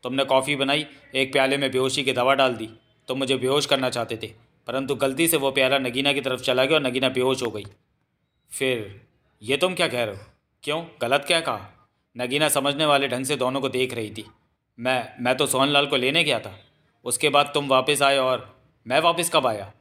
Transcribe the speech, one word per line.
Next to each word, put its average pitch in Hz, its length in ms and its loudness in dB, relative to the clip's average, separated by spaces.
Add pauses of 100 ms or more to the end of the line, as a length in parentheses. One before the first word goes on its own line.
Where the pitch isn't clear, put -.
तुमने 135 220 -2
कॉफ़ी 135 320 2
बनाई, 139 300 0 (280)
एक 135 180 0
प्याले 135 240 4
में 139 140 0
बेहोशी 131 340 0
की 131 80 0
दवा 127 220 2
डाल 131 200 2
दी। 110 160 -10 (380)
तुम 131 100 -4
मुझे 135 180 0
बेहोश 131 300 0
करना 131 240 2
चाहते 117 260 -4
थे, 110 100 -10 (400)
परंतु 131 280 -4
गलती 135 340 0
से 165 80 2
वो 135 140 0
प्याला 135 280 2
नगीना 131 340 -2
की 135 80 -2
तरफ 127 200 -4
चला 127 240 2
गया 151 140 2
और 139 80 0
नगीना 127 220 0
बेहोश 127 340 0
हो 117 80 -2
गई।" - 140 -10 (840)
"फिर 110 500 -4 (420)
ये 123 140 -2
तुम 180 180 0
क्या 170 140 0
कह 120 160 -2
रहे 101 120 -6
हो? 95 40 -16 (420)
क्यों, 160 220 -4 (180)
गलत 135 240 0
क्या 170 140 2
कहा?" 110 480 -10 (280)
नगीना 135 320 0
समझने 143 380 0
वाले 139 220 4
ढंग 127 160 -4
से 143 120 -2
दोनों 131 240 -2
को 131 80 -2
देख 127 260 -2
रही 110 160 -6
थी। 107 140 -14 (560)
"मैं, 123 400 -2
मैं 127 160 2
तो 143 100 0
सोहनलाल 143 400 2
को 139 100 -2
लेने 143 280 2
गया 127 160 0
था। 98 180 -16 (460)
उसके 123 240 0
बाद 143 260 4
तुम 143 140 0
वापस 135 340 2
आए 139 160 4
और" 127 380 -2 (300)
"मैं 131 140 2
वापस 170 340 2
कब 139 120 4
आया? 104 340 -4